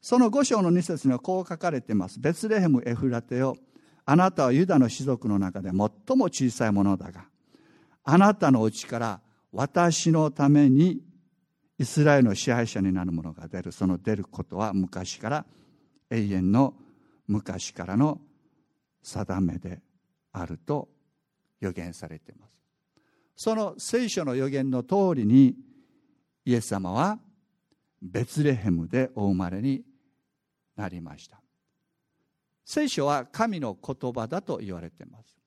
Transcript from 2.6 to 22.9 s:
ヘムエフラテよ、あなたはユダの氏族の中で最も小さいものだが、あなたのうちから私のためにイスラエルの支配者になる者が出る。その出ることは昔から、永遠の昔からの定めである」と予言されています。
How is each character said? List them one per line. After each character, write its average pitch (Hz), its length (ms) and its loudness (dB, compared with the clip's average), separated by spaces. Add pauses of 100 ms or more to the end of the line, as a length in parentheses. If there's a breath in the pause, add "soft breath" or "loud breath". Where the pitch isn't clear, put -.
ヘ 180 80 2
ム 127 180 4
エ 120 80 -2
フ 127 140 -2
ラ 120 120 -2
テ 123 180 -6
よ、 131 180 0 (480 soft breath)
あ 139 100 2
な 185 160 4
た 170 140 0
は 123 80 2
ユ 147 120 4
ダ 180 140 2
の 127 100 4
氏 113 140 -8
族 127 260 -4
の 101 120 0
中 95 200 -4
で 92 100 -8
最 92 60 -2 (400)
も 247 100 2
小 131 240 -2
さ 117 180 -2
い 104 40 2
も 101 120 2
の 98 120 2
だ 87 140 -10
が、 - 160 -20 (800 soft breath)
あ 143 120 4
な 202 180 8
た 160 180 2
の 117 100 4
う 110 80 2
ち - 160 -12
か 120 140 -6
ら 113 200 -6 (300)
私 165 640 0
の 156 180 2
た 143 180 2
め 147 220 8
に 156 320 4 (760)
イ 131 60 0
ス 151 200 0
ラ 147 100 8
エ 135 80 6
ル 120 60 6
の 98 80 0
支 - 160 -2
配 117 160 0
者 110 120 -6
に 95 120 0
な 92 120 -4
る 92 60 -6
者 82 220 -6
が 80 160 -16
出 92 120 -10
る。 87 120 -12
そ 95 160 -2
の 90 100 0
出 107 160 -2
る 98 100 -6
こ - 200 -12
と - 120 -12
は 104 160 -4
昔 92 460 -6
か 110 120 -6
ら、 151 160 -4 (640 soft breath)
永 113 180 -2
遠 95 240 0
の 127 220 2 (520 soft breath)
昔 101 460 -6
か 90 140 -10
ら 95 100 -4
の 147 240 0 (840)
定 95 380 -6
め 87 180 -2
で 90 240 -14 (500)
あ 90 140 -10
る」 80 180 -10
と 147 240 -6 (720)
予 98 120 -6
言 85 200 -12
さ 80 160 -18
れ 78 100 -16
て - 140 -20
い - 40 -20
ま - 120 -20
す。 - 40 -20 (840)